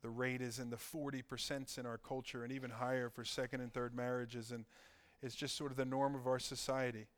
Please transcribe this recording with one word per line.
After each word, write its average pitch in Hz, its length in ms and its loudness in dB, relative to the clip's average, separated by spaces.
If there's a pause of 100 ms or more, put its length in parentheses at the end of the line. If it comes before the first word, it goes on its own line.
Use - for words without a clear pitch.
the 117 80 -2
rate 127 300 2
is 120 180 -2
in 123 120 -4
the 120 60 -2
forty 139 460 -2
percent 135 560 -2
in 123 80 -4
our 117 120 -2
culture 131 440 -2
and 120 100 -2
even 131 180 -2
higher 123 380 2
for 117 160 -6
second 127 360 0
and 123 120 -4
third 123 220 0
marriages. 123 560 0
And 117 140 -6 (580)
it's 123 140 -6
just 139 200 -2
sort 143 140 -2
of 127 60 -4
the 131 80 4
norm 135 320 4
of 127 100 -4
our 127 140 6
society. 127 680 0 (120)